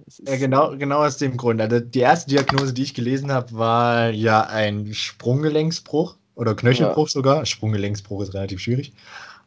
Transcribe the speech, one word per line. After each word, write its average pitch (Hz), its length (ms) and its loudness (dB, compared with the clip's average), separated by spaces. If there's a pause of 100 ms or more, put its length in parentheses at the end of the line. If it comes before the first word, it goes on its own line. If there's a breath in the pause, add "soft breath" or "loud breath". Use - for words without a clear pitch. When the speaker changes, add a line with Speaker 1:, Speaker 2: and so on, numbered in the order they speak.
Speaker 1:
Es - 180 -20
Speaker 2:
Ja, 135 80 -4
Speaker 1:
ist 131 60 -2
Speaker 2:
genau, 135 380 2
genau 143 220 -2
aus 147 180 2
dem 131 200 -2
Grund. 117 240 0
Also 117 180 2
die 120 200 -4
erste 135 300 4
Diagnose, 135 440 0
die 131 100 -2
ich - 100 -8
gelesen 135 380 -4
hab, 123 220 -4
war 117 580 2
ja 110 340 4
ein 104 480 -2
Sprunggelenksbruch 151 1200 -2 (200)
oder 110 200 -2
Knöchelbruch 131 520 2
Speaker 1:
Ja. - 40 -4
Speaker 2:
sogar. 139 340 2
Sprunggelenksbruch 104 760 -4
ist 95 120 -8
relativ 95 260 -6
schwierig. 127 340 -4 (540 loud breath)